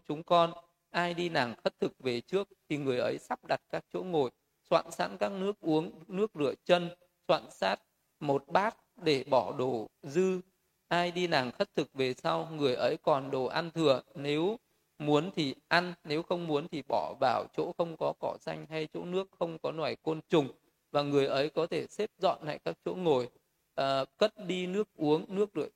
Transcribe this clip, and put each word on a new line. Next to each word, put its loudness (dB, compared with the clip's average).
chúng -6
con 4
ai -2
đi -2
nàng 0
khất -4
thực -4
về -2
trước -4
thì -4
người -2
ấy -2
sắp -8
đặt 0
các -6
chỗ -6
ngồi, 0
soạn 2
sẵn -4
các -2
nước -4
uống, 0
nước -2
rửa 0
chân, 4
soạn 2
sát 0
một 0
bát 2
để 2
bỏ 2
đồ -2
dư. 0
Ai 0
đi -2
nàng 2
khất -4
thực -2
về 0
sau, -2
người 2
ấy 2
còn 0
đồ 0
ăn -4
thừa, 4
nếu -2
muốn 2
thì -2
ăn, 2
nếu -2
không -2
muốn -2
thì -6
bỏ 0
vào 2
chỗ -2
không -4
có -2
cỏ -4
xanh -10
hay -6
chỗ -8
nước -4
không -4
có -6
loài -4
côn -2
trùng, 4
và 2
người 2
ấy 0
có -2
thể -4
xếp -6
dọn 2
lại -6
các -6
chỗ -4
ngồi, 2
ờ, 0
cất 0
đi -2
nước -2
uống, 2
nước 0
rửa -4